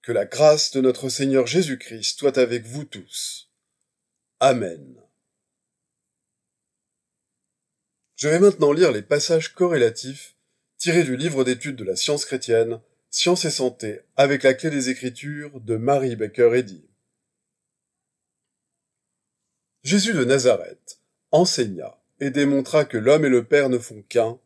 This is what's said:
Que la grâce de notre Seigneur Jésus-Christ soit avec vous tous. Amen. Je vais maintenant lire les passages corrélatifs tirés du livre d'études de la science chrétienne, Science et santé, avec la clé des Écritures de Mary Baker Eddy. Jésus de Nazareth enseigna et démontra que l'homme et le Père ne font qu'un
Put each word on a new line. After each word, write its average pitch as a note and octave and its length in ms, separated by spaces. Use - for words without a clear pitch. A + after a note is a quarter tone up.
Que A#2+ 100
la G#2 120
grâce D3+ 460
de C3+ 100
notre C3 280
Seigneur C3+ 380
Jésus-Christ B2+ 720
soit C3+ 200
avec A#2+ 260
vous C3+ 200
tous. - 640
Amen. E2+ 600
Je D3 120
vais E3 120
maintenant E3+ 320
lire D#3+ 200
les G#2 100
passages D#3 520
corrélatifs C3+ 840
tirés E3+ 280
du B2+ 120
livre C3+ 280
d'études B2 320
de G#2+ 80
la F#2 120
science D3 300
chrétienne, A#2 560
Science - 360
et D#3 60
santé, A2+ 500
avec C#3 260
la C3+ 100
clé E3 160
des C3+ 220
Écritures C#3+ 720
de A2 160
Mary B2+ 400
Baker A2 380
Eddy. G2 300
Jésus G3 300
de C#3+ 120
Nazareth A#2+ 760
enseigna B2 680
et C#3 100
démontra C#3+ 540
que A#2+ 140
l'homme C#3+ 260
et C3+ 60
le A#2+ 140
Père C#3+ 240
ne B2+ 100
font A2 240
qu'un A#2 440